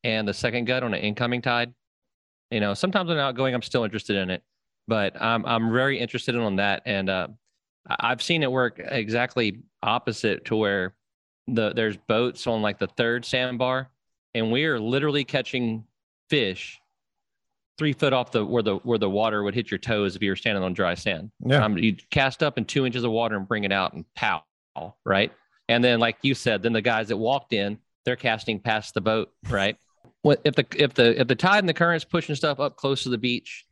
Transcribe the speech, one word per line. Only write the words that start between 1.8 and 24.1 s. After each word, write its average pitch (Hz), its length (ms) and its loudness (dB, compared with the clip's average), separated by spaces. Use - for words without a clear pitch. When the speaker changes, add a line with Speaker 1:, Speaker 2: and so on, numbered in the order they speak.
Speaker 1:
You 117 80 -2
know, 104 160 0
sometimes 185 340 0
when 165 100 0
outgoing, 131 360 0
I'm 120 80 -2
still 123 220 0
interested 104 320 -2
in 95 140 -2
it, 92 120 -6
but 107 340 -2
I'm, 113 240 0
I'm 113 260 0
very 131 280 0
interested 120 340 -4
in 120 60 -2
on 104 160 0
that. 101 300 0
And, 98 220 -2
uh, 92 200 -2
I, - 220 0
I've 123 100 -2
seen 165 220 0
it 131 80 0
work 127 340 0
exactly 117 800 -2
opposite 110 680 -2
to 113 100 -2
where 98 380 0
the, 110 260 0
there's 110 240 0
boats 117 520 -2
on, 113 140 0
like, 104 180 -2
the 95 80 -2
third 120 360 -2
sandbar, 127 640 -2
and 113 160 0
we 131 140 2
are 147 160 0
literally 139 420 0
catching 120 640 -2
fish 104 520 -2
three 156 140 0
foot 135 200 2
off 123 200 0
the, 110 120 2
where 107 200 0
the, 101 140 0
where 120 200 0
the 101 100 0
water 104 360 0
would 101 100 -2
hit 117 160 -4
your 98 80 -2
toes 101 380 0
if 98 60 -8
you 101 100 0
were 92 40 -2
standing 101 280 -2
on 92 100 -2
dry 87 200 0
sand. 92 360 -4
Speaker 2:
Yeah. 131 180 4
Speaker 1:
Um, 104 140 2
you 104 160 2
cast 135 320 0
up 147 160 0
in 113 60 -2
two 135 220 0
inches 120 180 -2
of 117 80 0
water 110 240 0
and 98 100 -4
bring 107 160 -2
it 98 100 0
out 95 200 0
and 82 120 -12